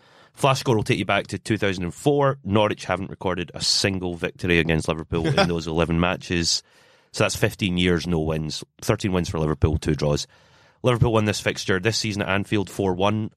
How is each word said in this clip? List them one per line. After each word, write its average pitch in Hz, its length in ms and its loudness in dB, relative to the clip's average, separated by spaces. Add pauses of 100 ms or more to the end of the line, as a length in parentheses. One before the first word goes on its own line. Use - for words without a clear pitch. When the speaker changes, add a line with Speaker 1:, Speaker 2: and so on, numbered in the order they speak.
(340)
Speaker 1:
Flash 135 280 2
score 123 140 2
will 104 80 2
take 113 140 0
you 95 80 -2
back 101 220 0
to 98 120 -6
two 110 180 -2
thousand 95 280 -2
and 85 80 -6
four. 143 500 0
Norwich 104 420 0
haven't 92 260 -2
recorded 90 420 -4
a - 100 -12
single 90 520 0
victory 85 440 0
against 80 280 2
Liverpool 82 400 -2
in 143 80 0
Speaker 2:
<laughs> 95 120 4
Speaker 1:
those 85 200 -4
eleven 82 320 2
matches. 87 640 0 (480)
So 110 140 0
that's 95 100 -2
fifteen 101 420 0
years, 87 300 2
no 85 140 0
wins. 78 420 -4 (180)
Thirteen 107 300 0
wins 90 180 0
for 82 100 -4
Liverpool, 78 380 2
two - 160 0
draws. 73 320 0 (580)
Liverpool 120 300 2
won 110 120 4
this 104 140 0
fixture 95 400 -2
this - 200 0
season 101 240 -2
at 80 60 -2
Anfield 98 380 0
four 95 260 0
one. 104 440 0